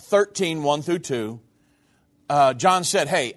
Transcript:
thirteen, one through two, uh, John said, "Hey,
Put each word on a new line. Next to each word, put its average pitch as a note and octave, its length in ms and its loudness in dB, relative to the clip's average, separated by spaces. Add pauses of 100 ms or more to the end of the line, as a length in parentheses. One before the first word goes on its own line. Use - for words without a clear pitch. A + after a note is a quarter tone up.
thirteen, F#3+ 640 -2
one D3 180 0
through F3 160 -4
two, A#2 420 -6 (880)
uh, C#3 260 4
John F3+ 280 2
said, E3 240 0
"Hey, C#3+ 300 -2